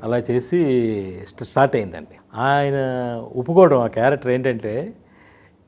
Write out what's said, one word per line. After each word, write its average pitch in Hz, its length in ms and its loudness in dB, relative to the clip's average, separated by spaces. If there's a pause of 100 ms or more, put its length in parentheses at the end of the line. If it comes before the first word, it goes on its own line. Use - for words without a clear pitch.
అలా 117 140 -2 (140)
చేసి 127 320 0 (640)
స్ట్-, - 160 -16
స్టార్ట్ 135 320 2
అయిందండి. 87 420 -8 (180)
ఆయన 139 400 0 (600)
ఒప్పుకోవడం, 143 460 6
ఆ 113 60 2
క్యారెక్టర్ 127 440 0
ఏంటంటే 127 600 -4 (760)